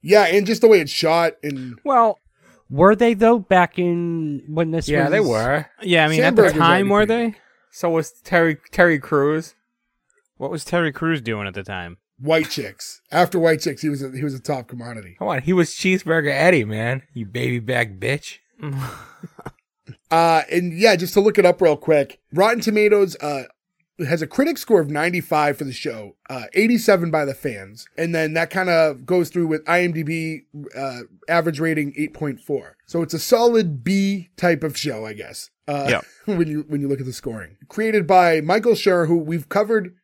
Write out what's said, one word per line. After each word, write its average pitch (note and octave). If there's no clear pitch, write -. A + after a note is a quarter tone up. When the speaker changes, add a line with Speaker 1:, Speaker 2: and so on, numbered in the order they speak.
Speaker 1:
Yeah, G3
and F#3
just A3
the A#3
way G#3
it's C#3+
shot E3
and C3
Speaker 2:
Well, A#3
Speaker 3:
Were F3
they, A#3
though, A3+
back F3+
in E3+
when D#3+
this D#3+
Speaker 4:
Yeah, C#3+
Speaker 3:
was C#3+
Speaker 4:
they G3+
were. C3
Speaker 2:
Yeah, E3+
I D3+
mean, D#3+
Speaker 1:
Sandberg G#3+
Speaker 2:
at F3+
the D#3
Speaker 1:
was E3
Speaker 2:
time, F#3+
were G3+
Speaker 1:
already A3+
Speaker 2:
they? -
Speaker 4:
So -
was D#3+
Terry, E3
Terry F3
Crews. D3+
Speaker 2:
What C3+
was D#3
Terry E3+
Crews E3
doing G#2+
at F#2
the G2
time? F#2
Speaker 1:
White D#3
Chicks. -
After F3
White E3
Chicks, C#3+
he D#3
was C#3+
a, C3+
he C3
was C#3+
a C3
top C3
commodity. A#2
Speaker 4:
Come G2
on, D3
he E3
was F3
Cheeseburger E3
Eddie, C#3+
man. A2+
You A2+
baby B2
back A#2
bitch. A#2+
Speaker 2:
<laughs> C#3+
Speaker 1:
Uh, D#3+
and F3
yeah, G#3+
just F3
to G#3
look G#3
it F#3
up F3
real D#3
quick, C#3+
Rotten A3
Tomatoes, G#3
uh, C#3+
has D#3
a D#3
critic C#4+
score G#3+
of D3
ninety-five D3+
for D#3
the C3
show, A2+
uh, B2+
eighty-seven G#3
by D3+
the C3+
fans. G#2
And E3+
then D#3
that E3
kinda E3
goes F3+
through F3
with D#3
I F3
M F3
D D#3+
B, D#3+
uh, B2+
average D#3+
rating D3+
eight D3
point C#3+
four. -
So E3+
it's D#3+
a D#3+
solid A3
B G3
type E3+
of D3+
show, A2+
I A2
guess. -
Uh, C#3+
Speaker 2:
Yeah. A#2+
Speaker 1:
<laughs> G#3
when E3+
you, D3+
when C#3+
you C#3
look C3+
at C3
the B2+
scoring. G#2+
Created G#3+
by F3
Michael G#3
Schur, F3
who E3+
we've D#3+
covered G#3